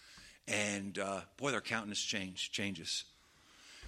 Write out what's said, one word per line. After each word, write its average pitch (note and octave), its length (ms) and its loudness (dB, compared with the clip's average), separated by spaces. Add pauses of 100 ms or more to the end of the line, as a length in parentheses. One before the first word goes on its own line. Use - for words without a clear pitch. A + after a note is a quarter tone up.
(480)
And, G2+ 500 2
uh, G2 240 2 (160)
boy, C#3 140 2
their G#2+ 100 4
countenance G#2+ 400 0
change, F#2+ 500 -2
changes. F#2+ 520 0 (840)